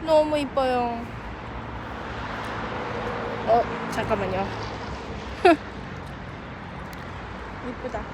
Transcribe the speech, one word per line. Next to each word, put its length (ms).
너무 320
이뻐요. 600
어, 160
잠깐만요. 560
<laughs> 140
이쁘다. 320